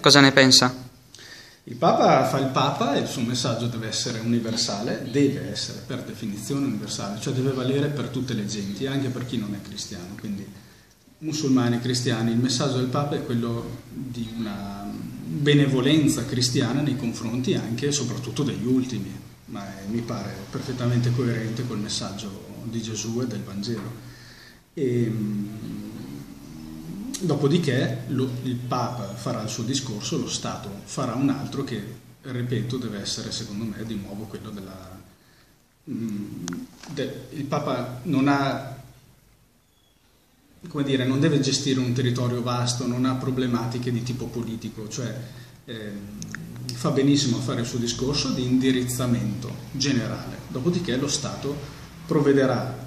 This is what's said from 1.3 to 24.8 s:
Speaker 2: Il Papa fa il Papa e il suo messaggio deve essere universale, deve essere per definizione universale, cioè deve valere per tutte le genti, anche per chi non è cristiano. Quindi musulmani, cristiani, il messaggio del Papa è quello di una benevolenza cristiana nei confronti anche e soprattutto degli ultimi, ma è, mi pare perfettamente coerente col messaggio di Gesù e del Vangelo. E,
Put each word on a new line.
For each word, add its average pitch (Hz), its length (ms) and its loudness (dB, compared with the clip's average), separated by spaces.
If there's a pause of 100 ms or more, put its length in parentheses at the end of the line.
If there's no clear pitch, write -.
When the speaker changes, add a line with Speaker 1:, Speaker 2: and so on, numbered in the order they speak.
Speaker 2:
Il 117 120 -10
Papa 165 500 6
fa 135 140 2
il 131 80 2
Papa 180 480 2
e - 60 2
il 113 40 -2
suo 131 160 -4
messaggio 120 460 0
deve 113 180 -4
essere 110 320 -2
universale, 117 960 0
deve - 400 2
essere - 340 -6
per - 160 -6
definizione 110 640 -4
universale, 107 540 -4
cioè 135 120 -2
deve 127 200 2
valere 135 340 0
per 135 220 -4
tutte 123 260 -4
le 104 120 -2
genti, 101 400 -4
anche 135 240 -2
per 120 160 -6
chi 120 120 -4
non 101 160 -4
è 95 100 -8
cristiano. - 540 -10
Quindi 107 260 -6 (760)
musulmani, 131 640 2
cristiani, 120 520 0
il 117 60 4
messaggio 127 400 2
del 123 100 2
Papa 156 260 0
è - 100 -4
quello 117 520 -2 (120)
di 120 400 -8 (100)
una 101 520 -6 (340)
benevolenza 143 1040 6
cristiana 123 540 2
nei 135 160 2
confronti 117 580 0
anche 123 320 -2
e 143 60 2
soprattutto 123 500 -2
degli 107 240 0
ultimi, 120 500 0 (300)
ma 101 180 -10
è, 98 240 -12
mi 117 120 0
pare 101 340 -6 (160)
perfettamente 123 640 2
coerente 117 500 0
col 113 140 -4
messaggio 101 720 -6 (140)
di 113 180 -4
Gesù 113 380 -4
e 131 60 0
del 104 160 -6
Vangelo. 101 500 -6 (840)
E, 120 340 2